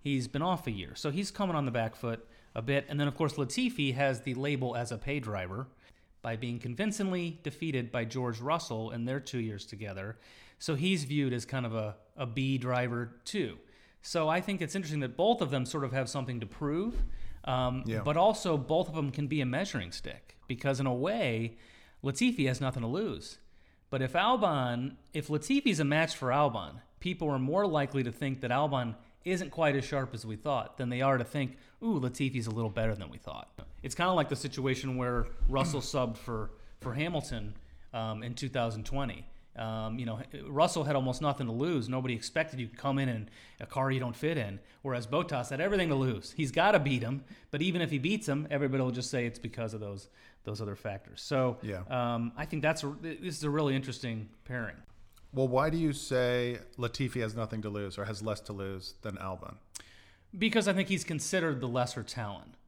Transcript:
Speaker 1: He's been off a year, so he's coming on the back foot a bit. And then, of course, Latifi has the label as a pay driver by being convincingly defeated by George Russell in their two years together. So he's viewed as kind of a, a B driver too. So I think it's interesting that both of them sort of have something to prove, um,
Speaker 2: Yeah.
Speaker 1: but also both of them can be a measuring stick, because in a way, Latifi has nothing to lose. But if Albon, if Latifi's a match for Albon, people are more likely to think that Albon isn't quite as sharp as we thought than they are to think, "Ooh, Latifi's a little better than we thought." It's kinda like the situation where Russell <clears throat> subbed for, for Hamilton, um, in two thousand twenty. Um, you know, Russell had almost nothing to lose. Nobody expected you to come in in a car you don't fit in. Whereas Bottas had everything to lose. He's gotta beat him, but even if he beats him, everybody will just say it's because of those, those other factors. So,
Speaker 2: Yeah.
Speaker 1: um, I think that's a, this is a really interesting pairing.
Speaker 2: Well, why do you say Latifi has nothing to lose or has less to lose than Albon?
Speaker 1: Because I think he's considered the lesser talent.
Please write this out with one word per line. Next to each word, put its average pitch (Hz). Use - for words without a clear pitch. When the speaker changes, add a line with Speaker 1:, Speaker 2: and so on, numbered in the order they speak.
Speaker 1:
He's 135
been 143
off 175
a 131
year, 92
so -
he's 190
coming 180
on 143
the 127
back 113
foot 117
a 113
bit. 139
And 143
then, 143
of 135
course, 156
Latifi 147
has 135
the 131
label 131
as 120
a 113
pay 147
driver 104
by 117
being 120
convincingly 180
defeated 139
by 120
George 120
Russell 120
in 117
their 131
two 131
years 110
together. 101
So -
he's 165
viewed 135
as 120
kind 131
of 113
a, 107
a 139
B 131
driver 120
too. 135
So 160
I 175
think 190
it's 160
interesting 156
that 123
both 220
of 147
them 131
sort 139
of 120
have 127
something 123
to 110
prove, 160
um, 127
Speaker 2:
Yeah. 110
Speaker 1:
but 151
also 190
both 156
of 156
them 147
can 147
be 147
a 131
measuring 123
stick, -
because 131
in 135
a 127
way, 123
Latifi 147
has 131
nothing 127
to 113
lose. 143
But 135
if 131
Albon, 147
if 147
Latifi's 156
a 156
match 156
for 131
Albon, 120
people 175
are 139
more 156
likely 139
to 120
think 131
that 120
Albon 127
isn't 180
quite 151
as 135
sharp 135
as 113
we 110
thought 135
than 123
they 123
are 135
to 120
think, 131
"Ooh, 226
Latifi's 127
a 113
little 110
better 110
than 95
we 60
thought." -
It's 139
kinda 180
like 156
the 143
situation 131
where 123
Russell 139
<clears throat> -
subbed 123
for, 107
for 123
Hamilton, 127
um, 110
in 120
two 135
thousand 113
twenty. 113
Um, 110
you 123
know, 113
Russell 156
had 139
almost 131
nothing 143
to 113
lose. 131
Nobody 127
expected 131
you 120
to 110
come 139
in 135
in 113
a 117
car 135
you 131
don't 120
fit 156
in. 101
Whereas 123
Bottas 139
had 135
everything 185
to 143
lose. 131
He's 143
gotta 180
beat 131
him, 131
but 147
even 180
if 160
he 147
beats 196
him, 151
everybody 135
will 127
just 123
say 123
it's 117
because 113
of 110
those, 101
those 101
other 101
factors. -
So, 127
Speaker 2:
Yeah. 95
Speaker 1:
um, 120
I 151
think 156
that's 156
a, 143
this 160
is 151
a 147
really 143
interesting 117
pairing. 120
Speaker 2:
Well, 135
why 131
do 165
you 160
say 123
Latifi 123
has 110
nothing 110
to 107
lose 101
or 101
has 101
less 107
to -
lose 98
than 104
Albon? 95
Speaker 1:
Because 220
I 202
think 185
he's 190
considered 160
the 123
lesser 120
talent. 101